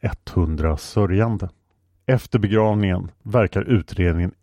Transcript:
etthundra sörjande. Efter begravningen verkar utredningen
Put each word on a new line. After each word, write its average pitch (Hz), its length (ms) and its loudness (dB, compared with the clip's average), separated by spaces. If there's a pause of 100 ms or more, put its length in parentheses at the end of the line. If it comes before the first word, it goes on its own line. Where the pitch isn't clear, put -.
etthundra 78 760 -2
sörjande. 101 720 -2 (560)
Efter 127 340 0
begravningen 104 720 2 (120)
verkar 104 380 0
utredningen 87 720 0 (120)